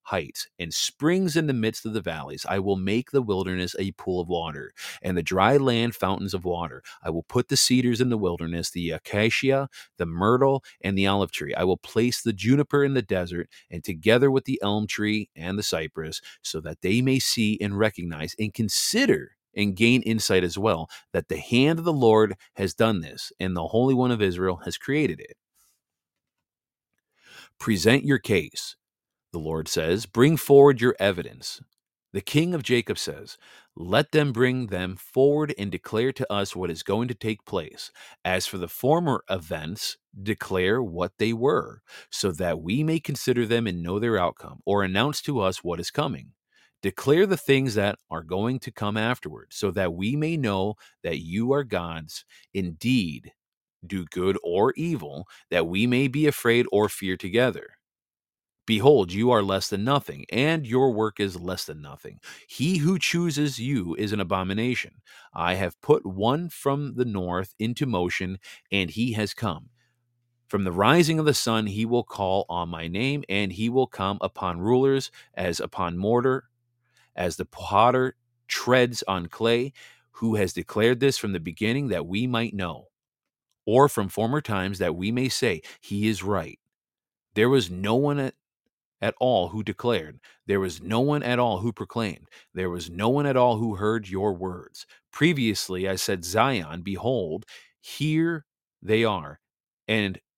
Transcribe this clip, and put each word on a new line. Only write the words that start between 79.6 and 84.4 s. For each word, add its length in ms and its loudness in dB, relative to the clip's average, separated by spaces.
who 220 -2
has 180 0
declared 480 0
this 160 2
from 160 -4
the 80 -4
beginning 480 -2
that 180 -2
we 200 -2
might 280 -2
know, 340 -6
or 240 6
from 200 -2
former 320 -2